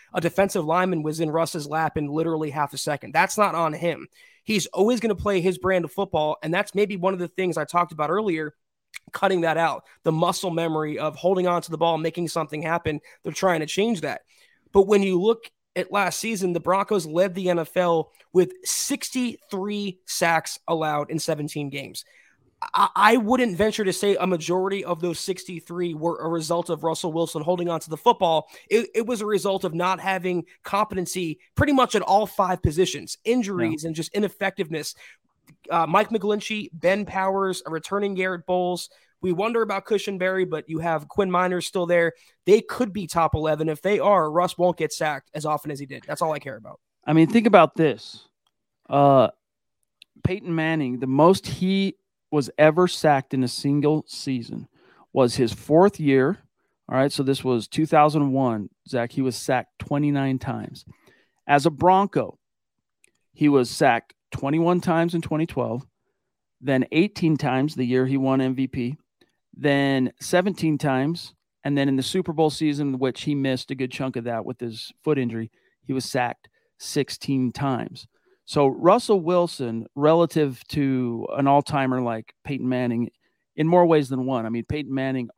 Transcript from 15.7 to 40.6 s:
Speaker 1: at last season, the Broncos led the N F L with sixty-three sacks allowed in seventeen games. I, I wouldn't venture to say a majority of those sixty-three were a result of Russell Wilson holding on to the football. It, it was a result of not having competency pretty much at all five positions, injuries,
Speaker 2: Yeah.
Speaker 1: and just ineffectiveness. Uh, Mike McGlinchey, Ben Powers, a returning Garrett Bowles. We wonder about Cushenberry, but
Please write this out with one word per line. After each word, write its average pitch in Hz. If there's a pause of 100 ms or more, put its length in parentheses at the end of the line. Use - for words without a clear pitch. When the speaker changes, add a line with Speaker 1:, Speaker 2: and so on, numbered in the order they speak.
Speaker 1:
at 185
last 190
season, 196
the 170
Broncos 190
led 175
the 185
N 170
F -
L 170 (220)
with 180 (120)
sixty-three 208
sacks -
allowed 156
in 160
seventeen 147
games. 135 (720)
I, 196
I 214
wouldn't 226
venture 214
to 185
say 196
a 165
majority 185
of 170
those 170
sixty-three 175
were 160
a 160
result 170
of 147
Russell 165
Wilson 165
holding 175
on 165
to 156
the 160
football. 165 (200)
It, 220
it 220
was 233
a 214
result 196
of 175
not 180
having 180 (200)
competency 185 (160)
pretty 285
much 254
at 196
all 196
five 185
positions, 165
injuries, 180
Speaker 2:
Yeah. 165
Speaker 1:
and 160
just 160
ineffectiveness. 185 (720)
Uh, 165
Mike 196
McGlinchey, 208
Ben 185
Powers, 190
a 151
returning 196
Garrett 185
Bowles. 180 (300)
We 180
wonder 226
about 202
Cushenberry, 185
but 156